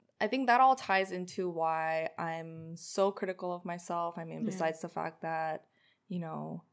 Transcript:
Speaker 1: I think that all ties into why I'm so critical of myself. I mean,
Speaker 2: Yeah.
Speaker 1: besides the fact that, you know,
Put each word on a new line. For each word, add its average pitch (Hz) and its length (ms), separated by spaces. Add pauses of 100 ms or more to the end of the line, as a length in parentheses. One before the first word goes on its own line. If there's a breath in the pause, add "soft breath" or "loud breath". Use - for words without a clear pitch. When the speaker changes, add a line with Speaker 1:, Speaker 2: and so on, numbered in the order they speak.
(200)
Speaker 1:
I 214 80
think 254 200
that 247 140
all 262 140
ties 190 360
into 180 380
why 160 680
I'm 165 600
so 196 340
critical 185 420
of 175 120
myself. 175 520
I 165 60
mean, 160 160
Speaker 2:
Yeah. 156 60
Speaker 1:
besides 175 360
the 170 80
fact 165 320
that, 160 440 (420 soft breath)
you 180 120
know, 160 540